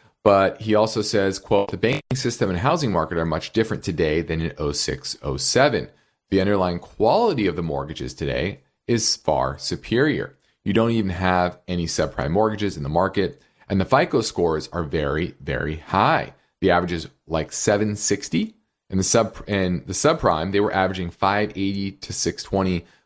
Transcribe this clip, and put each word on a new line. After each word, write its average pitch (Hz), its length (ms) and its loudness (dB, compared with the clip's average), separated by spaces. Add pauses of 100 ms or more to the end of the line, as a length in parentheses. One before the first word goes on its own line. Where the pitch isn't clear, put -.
(220)
but 98 380 4
he 107 140 0
also 107 260 2
says, 98 380 0
quote, 101 320 2
"The 95 80 -6
banking 131 240 0 (120)
system 120 360 -2
and 90 80 -2
housing 139 340 0
market 82 260 -2
are 82 60 0
much 80 280 -4
different 110 300 0
today 82 380 0
than 80 220 -4
in 82 160 -4
oh 73 140 -2
six, - 500 -6
oh 67 160 -4
seven. 120 500 2 (400)
The 95 140 4
underlying 92 360 2
quality 135 680 2
of 80 100 0
the 87 60 -2
mortgages 71 500 -6
today 71 480 -4 (260)
is 117 300 0
far 69 420 0
superior. 117 800 -2 (280)
You 98 100 0
don't 113 180 4
even 107 180 0
have 90 560 0
any 87 200 -2
subprime 73 440 -2
mortgages 104 460 0
in 76 60 -6
the 69 60 -6
market, 90 520 0 (280)
and 98 120 2
the 92 60 0
fico 143 340 2
scores 80 480 0
are 87 160 -4
very, 76 560 -2
very 73 360 -4
high. 110 580 0 (260)
The 98 100 4
average 87 220 2
is, 82 160 -6 (180)
like, 80 260 -4
seven 104 420 0
sixty. - 600 -2 (340)
In 95 80 -4
the 92 80 2
sub-, 113 420 0
in 92 400 -2
the 95 60 -8
subprime, 98 580 2
they 101 100 2
were 104 120 2
averaging 92 380 0
five 101 400 0
eighty 98 420 -4
to - 200 -14
six - 300 -4
twenty 92 440 0 (200)